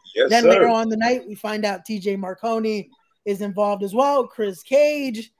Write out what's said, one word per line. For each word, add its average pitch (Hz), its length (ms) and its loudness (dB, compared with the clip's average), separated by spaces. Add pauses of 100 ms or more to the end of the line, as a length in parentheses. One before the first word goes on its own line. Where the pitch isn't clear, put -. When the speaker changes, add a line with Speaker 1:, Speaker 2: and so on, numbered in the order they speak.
(140)
Speaker 1:
Yes, - 160 2
Speaker 2:
Then 233 140 4
Speaker 1:
sir. - 40 8
Speaker 2:
later 262 200 6
on 226 200 0
the 220 80 -2
night, 247 320 -2
we 214 60 -14
find 214 320 -6
out 190 180 -6
T 214 140 -8
J 196 180 -2
Marconi 214 720 -4 (360)
is 202 160 -4
involved 202 400 -2
as 196 120 -6
well, 269 320 2
Chris 202 360 -8
Cage. 277 760 0